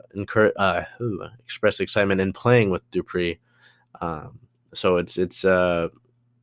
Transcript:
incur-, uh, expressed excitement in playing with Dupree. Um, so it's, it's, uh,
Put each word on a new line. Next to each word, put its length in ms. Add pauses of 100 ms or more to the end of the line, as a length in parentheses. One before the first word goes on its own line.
(160)
incur-, 400
uh, 280 (560)
expressed 420
excitement 400
in 120
playing 360
with 220
Dupree. 480 (640)
Um, 380 (340)
so 240
it's, 200
it's, 280
uh, 420 (560)